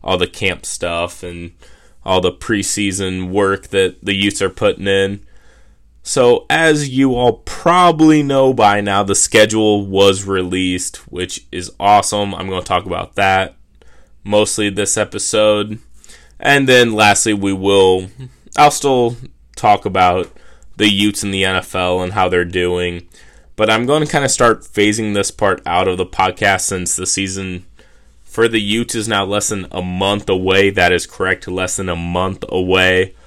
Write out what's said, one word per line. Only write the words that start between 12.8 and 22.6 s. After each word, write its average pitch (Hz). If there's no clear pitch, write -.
about 90
that 95
mostly 104
this 101
episode. 107
And 139
then 123
lastly, 107
we 98
will, 95
I'll 147
still 123
talk 104
about 92
the 107
Utes 101
in 101
the 95
N 95
F -
L 90
and 90
how 95
they're 90
doing. 87